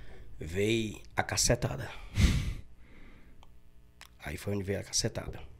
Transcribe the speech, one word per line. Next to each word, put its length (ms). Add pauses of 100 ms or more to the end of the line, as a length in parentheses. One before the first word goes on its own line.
(380)
veio 640 (160)
a 80
cacetada. 680 (2250)
Aí 120
foi 180
onde 80
veio 160
a 60
cacetada. 560 (200)